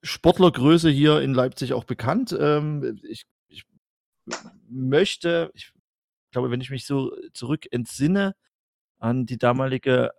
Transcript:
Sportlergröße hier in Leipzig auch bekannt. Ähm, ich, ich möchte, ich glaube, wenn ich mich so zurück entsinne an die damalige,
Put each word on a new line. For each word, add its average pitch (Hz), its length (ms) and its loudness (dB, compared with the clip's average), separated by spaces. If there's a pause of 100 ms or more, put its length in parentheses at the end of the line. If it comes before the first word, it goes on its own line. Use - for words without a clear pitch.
Sportlergröße 165 840 4
hier 151 320 4
in 135 140 -2
Leipzig 127 400 -2
auch 117 100 -4
bekannt. 151 540 -4
Ähm, 147 640 -2
ich, - 240 -16 (220)
ich - 160 -20 (1040)
möchte, 156 880 0
ich - 180 -20 (600)
glaube, 127 180 -2
wenn 123 120 -4
ich 131 80 -12
mich 135 160 -10
so 135 280 -4 (200)
zurück 135 360 -6
entsinne 180 640 -2 (640)
an 120 280 -2
die 120 120 -8
damalige, 127 800 2